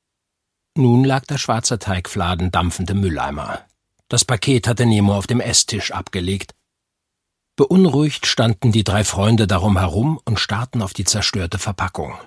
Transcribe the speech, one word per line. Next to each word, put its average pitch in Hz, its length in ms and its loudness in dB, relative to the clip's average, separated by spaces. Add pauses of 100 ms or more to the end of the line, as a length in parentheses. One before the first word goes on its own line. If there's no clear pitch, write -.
(760)
Nun 127 280 4
lag 135 220 0
der 143 120 -6
schwarze 113 400 -2
Teigfladen 90 720 -4
dampfend 87 400 -2
im 98 100 -2
Mülleimer. 71 600 -4 (480)
Das 123 160 0
Paket 127 420 0
hatte 123 200 2
Nemo 101 300 4
auf 98 120 -4
dem 120 100 0
Esstisch 110 540 -2
abgelegt. 92 600 -6 (1000)
Beunruhigt 151 720 4
standen 117 460 2
die 107 100 4
drei 101 220 0
Freunde 104 420 2
darum 95 320 2
herum 107 460 0
und 110 160 -2
starrten 117 420 -4
auf 95 120 -8
die 98 100 -6
zerstörte 92 560 -2
Verpackung. - 680 -6